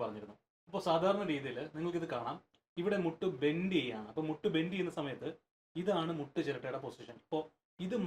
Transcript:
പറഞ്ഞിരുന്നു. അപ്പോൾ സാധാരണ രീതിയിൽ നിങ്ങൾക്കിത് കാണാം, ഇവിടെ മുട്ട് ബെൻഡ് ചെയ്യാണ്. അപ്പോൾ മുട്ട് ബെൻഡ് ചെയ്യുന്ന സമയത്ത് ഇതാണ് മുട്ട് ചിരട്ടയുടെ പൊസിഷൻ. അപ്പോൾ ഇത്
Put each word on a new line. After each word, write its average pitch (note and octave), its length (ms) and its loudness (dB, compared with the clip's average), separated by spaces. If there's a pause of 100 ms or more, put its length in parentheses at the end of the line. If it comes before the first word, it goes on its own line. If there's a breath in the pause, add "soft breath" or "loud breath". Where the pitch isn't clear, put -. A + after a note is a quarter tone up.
പറഞ്ഞിരുന്നു. G#2+ 340 -4 (320)
അപ്പോൾ G3 200 -2
സാധാരണ F#3+ 440 6
രീതിയിൽ C3 260 -2 (180)
നിങ്ങൾക്കിത് E3 380 -2
കാണാം, A#2+ 240 -4 (440)
ഇവിടെ G3 240 4
മുട്ട് E3 220 0 (140)
ബെൻഡ് F3 360 2
ചെയ്യാണ്. A2 340 -2
അപ്പോൾ D#3+ 180 -2
മുട്ട് D3+ 260 -2
ബെൻഡ് E3 180 2
ചെയ്യുന്ന F3+ 260 0
സമയത്ത് C#3 300 -4 (520)
ഇതാണ് F3 380 2
മുട്ട് C#3+ 260 -2
ചിരട്ടയുടെ C3 400 -2
പൊസിഷൻ. - 300 -12 (100)
അപ്പോൾ D#3 160 0 (440)
ഇത് G3 100 0 (120)